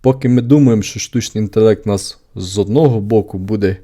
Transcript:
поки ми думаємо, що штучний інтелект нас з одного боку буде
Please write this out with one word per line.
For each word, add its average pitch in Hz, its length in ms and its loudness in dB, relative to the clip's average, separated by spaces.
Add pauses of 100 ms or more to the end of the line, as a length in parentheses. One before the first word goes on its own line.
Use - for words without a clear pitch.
поки 131 280 0
ми 123 140 2
думаємо, 120 400 4
що - 180 -10
штучний 107 440 -6
інтелект 110 420 2
нас 101 320 -6 (160)
з 95 240 -10
одного 113 420 2
боку 101 380 -2
буде 98 460 -2